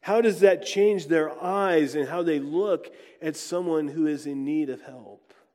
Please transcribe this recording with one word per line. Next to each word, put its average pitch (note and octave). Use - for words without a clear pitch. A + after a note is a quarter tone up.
How G#3+
does G#3
that F#3+
change G3+
their D#3
eyes F3+
and C#3+
how E3+
they D#3
look E3
at D#3
someone E3
who D#3
is D3
in C#3
need D3+
of B2+
help? G#2+